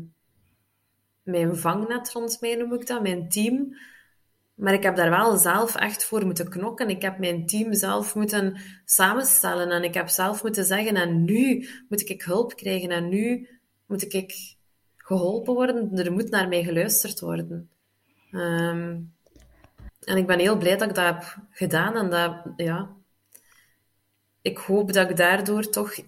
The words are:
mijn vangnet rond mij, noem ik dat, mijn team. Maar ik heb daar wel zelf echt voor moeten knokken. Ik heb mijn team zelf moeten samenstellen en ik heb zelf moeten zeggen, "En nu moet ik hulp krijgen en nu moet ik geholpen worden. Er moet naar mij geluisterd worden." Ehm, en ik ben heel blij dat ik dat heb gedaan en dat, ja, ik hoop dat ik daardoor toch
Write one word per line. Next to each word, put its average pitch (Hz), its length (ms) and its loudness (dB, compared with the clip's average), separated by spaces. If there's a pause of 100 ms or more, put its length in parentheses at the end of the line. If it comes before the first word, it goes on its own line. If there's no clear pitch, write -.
(1200)
mijn 170 340 0
vangnet 220 560 -2
rond 233 280 -6
mij, 233 140 -2
noem 240 200 -2
ik 240 120 -6
dat, 240 160 -4
mijn 175 260 -2
team. 240 480 0 (800)
Maar 196 180 2
ik 196 100 4
heb 185 140 2
daar 170 140 6
wel 202 260 4
zelf 190 380 2
echt - 300 -2
voor 214 200 -2
moeten 170 260 -2
knokken. 214 380 -4
Ik 190 140 -4
heb 190 160 -4
mijn 175 280 -2
team 214 280 0
zelf 202 400 0
moeten 208 460 0 (240)
samenstellen 190 840 4
en 175 140 2
ik 170 100 -2
heb 175 140 0
zelf 202 340 0
moeten 208 220 0
zeggen, 202 320 0
"En 170 280 4
nu 233 440 2 (200)
moet 202 200 -4
ik 185 140 -10
hulp 214 340 -2
krijgen 185 340 -4
en 170 180 -2
nu 226 400 0 (380)
moet 196 260 -6
ik - 440 -8 (400)
geholpen 196 580 -2
worden. 233 440 0
Er 175 140 -2
moet 202 180 -2
naar 190 180 2
mij 175 160 2
geluisterd 180 560 0
worden." 85 500 -8 (600)
Ehm, 170 720 -4 (1040)
en 190 120 -2
ik 185 100 2
ben 185 120 4
heel 196 200 4
blij 180 180 4
dat 208 120 0
ik 190 60 -4
dat 185 100 2 (100)
heb - 220 -12 (140)
gedaan 185 460 0
en 185 140 0
dat, 170 260 2 (200)
ja, 170 400 -4 (1500)
ik - 160 -4
hoop 196 340 0
dat 185 180 4
ik 175 60 -2
daardoor 196 540 2
toch 208 240 -2 (140)